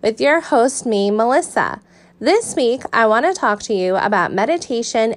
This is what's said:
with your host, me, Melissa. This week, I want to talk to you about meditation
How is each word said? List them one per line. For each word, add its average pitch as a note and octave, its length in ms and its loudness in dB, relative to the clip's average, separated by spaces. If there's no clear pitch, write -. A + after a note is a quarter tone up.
with A3 180 -2
your C#4+ 200 2
host, C4 460 0
me, G3+ 220 0
Melissa. A3+ 720 0
This F#4 380 0
week, B3+ 260 0
I A3+ 140 2
want A3+ 200 2
to F#4 60 2
talk G#3+ 300 -2
to - 100 -6
you F#3 220 0
about G3 380 0
meditation A3+ 840 -2